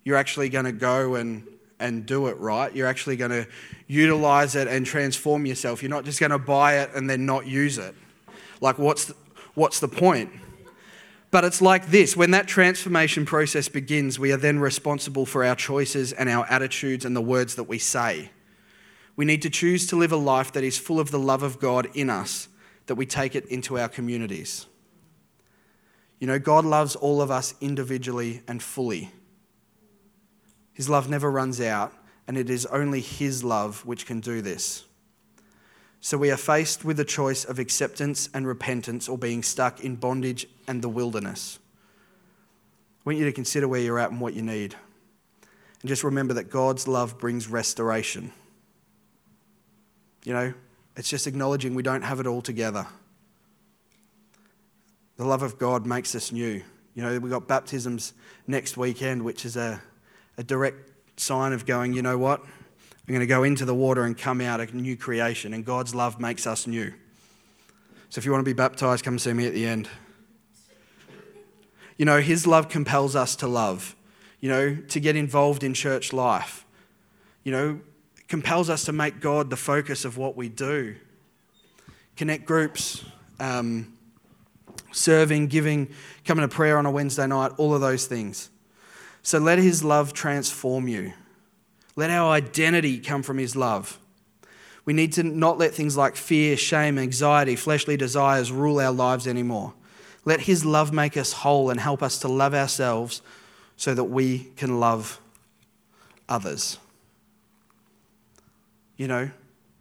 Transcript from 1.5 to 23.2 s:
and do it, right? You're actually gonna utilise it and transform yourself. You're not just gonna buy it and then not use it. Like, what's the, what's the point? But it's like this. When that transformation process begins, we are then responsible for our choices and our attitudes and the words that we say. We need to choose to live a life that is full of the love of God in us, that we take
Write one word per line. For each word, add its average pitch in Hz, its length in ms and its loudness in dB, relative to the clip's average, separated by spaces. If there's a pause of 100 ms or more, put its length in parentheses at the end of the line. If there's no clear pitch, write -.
and 113 280 -4
do 135 220 0
it, 95 100 -6
right? 107 360 -2
You're 131 120 0
actually 131 300 -2
gonna 120 300 -2 (400)
utilise 147 680 4
it 139 120 0
and 127 200 0
transform 147 580 0
yourself. 127 380 -4
You're 135 80 -6
not 143 140 -4
just 143 160 -6
gonna 147 180 2
buy 143 400 4
it 139 160 0
and 135 160 -2
then 131 160 0
not 135 200 0
use 135 300 0
it. 95 180 -10 (680)
Like, 131 180 2
what's 147 280 2
the, 147 100 -12 (380)
what's - 260 2
the 147 80 0
point? 165 420 4 (1000)
But 180 140 6
it's 175 160 0
like 185 280 6
this. 175 280 8
When 175 140 6
that 190 160 6
transformation 175 800 2
process 151 420 0
begins, 139 500 -2
we 139 140 2
are 139 60 2
then 147 200 4
responsible 139 680 -2
for 131 180 0
our 127 120 4
choices 135 560 -2
and 127 180 0
our 120 160 2
attitudes 131 580 -2
and 123 100 -2
the 123 60 0
words 123 360 0
that 120 80 -6
we 117 140 -4
say. 107 520 -2 (880)
We 147 100 0
need 151 160 2
to 160 80 -2
choose 175 380 2
to 180 80 0
live 170 160 4
a 165 40 4
life 131 360 2
that 135 120 -2
is 127 140 -2
full 160 200 -2
of 143 120 0
the 143 80 0
love 135 240 2
of 131 160 -4
God 123 360 0
in 139 140 0
us, 98 400 -4 (380)
that 131 80 -4
we 127 100 -4
take 135 300 -4